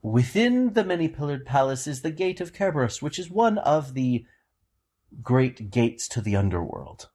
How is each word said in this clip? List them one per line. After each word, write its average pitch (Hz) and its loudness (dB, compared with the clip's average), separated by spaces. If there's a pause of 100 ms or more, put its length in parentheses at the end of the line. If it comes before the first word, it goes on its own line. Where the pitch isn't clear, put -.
Within 214 2
the 208 2
many-pillared 151 -2
palace 135 2
is 139 -8
the 160 -2
Gate 180 -2
of 170 -8
Kerberos, 151 -2
which 147 -6
is 175 -10
one 214 2
of 143 0
the 123 0 (960)
great 123 0
gates 117 0
to - -4
the 101 0
underworld. 90 -2